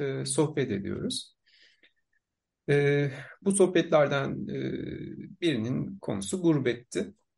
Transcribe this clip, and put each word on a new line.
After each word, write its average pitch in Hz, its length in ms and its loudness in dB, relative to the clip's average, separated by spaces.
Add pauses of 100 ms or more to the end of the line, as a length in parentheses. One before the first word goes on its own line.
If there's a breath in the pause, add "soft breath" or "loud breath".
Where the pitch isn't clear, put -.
e, 135 240 -4
sohbet 147 460 0
ediyoruz. - 640 -4 (1300 soft breath)
E, 143 420 2 (320 loud breath)
bu 196 100 2
sohbetlerden, 151 960 4
e, 135 120 -6 (800)
birinin 139 580 -2
konusu - 440 -4
gurbetti. 135 680 0 (240)